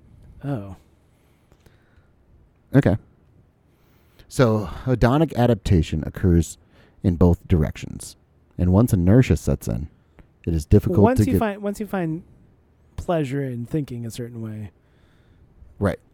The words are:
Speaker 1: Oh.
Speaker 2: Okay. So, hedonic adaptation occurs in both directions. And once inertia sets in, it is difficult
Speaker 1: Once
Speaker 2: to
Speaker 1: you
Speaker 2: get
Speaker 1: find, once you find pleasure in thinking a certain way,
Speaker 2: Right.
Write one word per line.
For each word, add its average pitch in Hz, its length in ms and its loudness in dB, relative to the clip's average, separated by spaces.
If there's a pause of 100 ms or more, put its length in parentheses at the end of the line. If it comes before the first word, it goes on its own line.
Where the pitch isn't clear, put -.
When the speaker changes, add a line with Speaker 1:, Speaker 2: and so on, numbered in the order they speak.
(440)
Speaker 1:
Oh. 101 320 -10 (2000)
Speaker 2:
Okay. 127 220 4 (1300)
So, 110 400 0 (160)
hedonic 131 500 2
adaptation 98 720 2
occurs 85 500 0 (460)
in 90 140 0
both 87 300 4
directions. - 720 -4 (400)
And 90 160 0
once 110 200 4
inertia 95 440 4
sets - 320 -4
in, 58 200 -6 (580)
it - 80 -2
is 80 100 -2
difficult 196 360 2
Speaker 1:
Once 247 200 4
Speaker 2:
to 208 60 0
Speaker 1:
you 262 60 -2
Speaker 2:
get 190 60 0
Speaker 1:
find, 208 240 -4
once 202 180 -8
you 208 60 -10
find 175 360 -6 (720)
pleasure 143 460 -4
in 120 240 -8
thinking 120 400 -8
a 113 40 -12
certain 120 300 -14
way, 110 300 -12 (1080)
Speaker 2:
Right. 98 200 -2 (160)